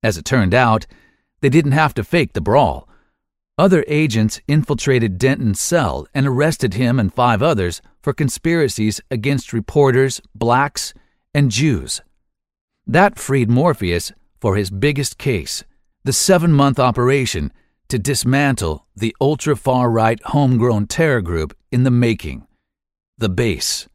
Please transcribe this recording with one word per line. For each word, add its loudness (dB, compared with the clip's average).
As 0
it -14
turned 0
out, 2
they 0
didn't 2
have 2
to -4
fake -2
the -4
brawl. 0
Other 4
agents 0
infiltrated 0
Denton's 0
cell -2
and 0
arrested 0
him 0
and -2
five 0
others 0
for -4
conspiracies -2
against -4
reporters, 2
blacks, -2
and 2
Jews. -2
That 2
freed 0
Morpheus 0
for 0
his -2
biggest -2
case, -6
the -4
seven-month 2
operation 0
to -4
dismantle -2
the -4
ultra-far-right 0
homegrown 0
terror 0
group -4
in 2
the 2
making, 0
the -2
Base. -4